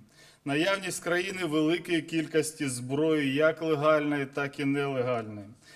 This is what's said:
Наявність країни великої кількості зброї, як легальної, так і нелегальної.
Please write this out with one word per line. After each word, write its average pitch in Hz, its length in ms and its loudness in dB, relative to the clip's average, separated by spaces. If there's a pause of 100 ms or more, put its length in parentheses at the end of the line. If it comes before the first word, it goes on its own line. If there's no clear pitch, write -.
(460)
Наявність 180 580 0
країни 180 420 -2
великої 156 560 0
кількості 156 680 -2
зброї, 139 680 0
як 160 280 4
легальної, 147 640 2
так 139 340 -6
і 143 60 -2
нелегальної. 123 840 -2 (280)